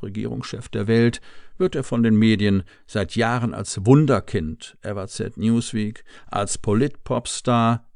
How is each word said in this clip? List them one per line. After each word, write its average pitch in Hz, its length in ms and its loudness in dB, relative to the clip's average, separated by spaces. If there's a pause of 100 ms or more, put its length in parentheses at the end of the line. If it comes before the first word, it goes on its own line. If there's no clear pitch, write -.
Regierungschef 107 680 -10
der 104 180 -4
Welt, 117 320 4 (380)
wird 185 180 0
er 135 80 -2
von 117 200 0
den 110 120 6
Medien 104 480 4 (220)
seit 101 320 -4
Jahren 117 360 0
als 101 320 -6
Wunderkind, 110 960 2
F 101 140 -8
A 98 120 -10
Z 101 280 -8
Newsweek, 110 680 -2 (220)
als 101 300 -4
Politpopstar, 117 1300 0 (100)